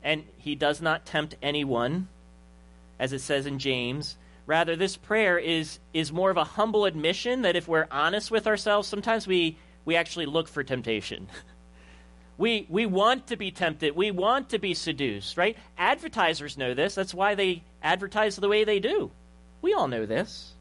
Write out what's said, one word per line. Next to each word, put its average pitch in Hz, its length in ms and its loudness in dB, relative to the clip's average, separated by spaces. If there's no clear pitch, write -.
And 156 220 -2
he 147 180 -4
does 147 280 0
not 160 240 -2
tempt 151 340 -4
anyone, 143 680 0
as 131 160 -2
it 135 80 -6
says 139 240 0
in 139 120 -6
James. 131 600 -2
Rather, 165 320 2
this 185 220 -2
prayer 208 400 2
is, 160 400 -2
is 156 180 0
more 185 180 2
of 175 60 2
a 160 80 4
humble 214 400 2
admission 185 580 0
that 180 140 4
if 170 100 -2
we're 160 240 2
honest 165 400 0
with 220 160 2
ourselves, 208 400 2
sometimes 214 400 -2
we, 175 300 2
we 165 100 2
actually 170 300 -2
look 160 220 0
for 147 140 -6
temptation. 117 680 -4
<laughs> - 60 -16
We, 214 320 2
we 190 160 2
want 214 440 2
to 226 80 -4
be 190 160 -6
tempted. 156 420 0
We 202 160 2
want 220 380 0
to 226 100 -2
be 190 160 -2
seduced, 131 640 -4
right? 202 200 2
Advertisers 175 800 0
know 127 160 -2
this. 165 220 0
That's 190 180 -4
why 196 220 2
they 185 260 0
advertise 190 540 0
the 196 140 -2
way 214 160 4
they 208 160 2
do. 240 320 -2
We 359 100 2
all 349 140 2
know 117 180 -2
this. 117 560 -4